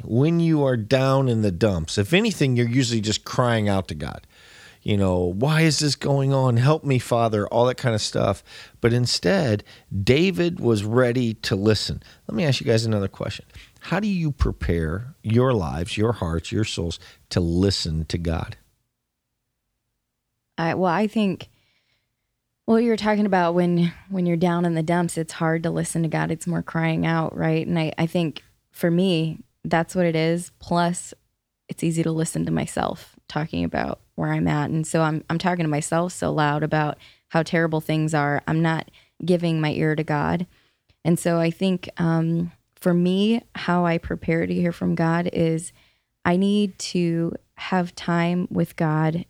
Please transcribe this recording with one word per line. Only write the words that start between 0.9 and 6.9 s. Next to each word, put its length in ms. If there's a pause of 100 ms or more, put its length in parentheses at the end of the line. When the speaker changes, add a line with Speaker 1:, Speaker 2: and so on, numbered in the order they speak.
Speaker 1:
in 120
the 100
dumps. 460
If 160
anything, 420
you're 120
usually 340
just 220
crying 460
out 180
to 80
God. 320 (540)
You 160
know, 220
"Why 420
is 180
this 160
going 380
on? 240
Help 260
me, 160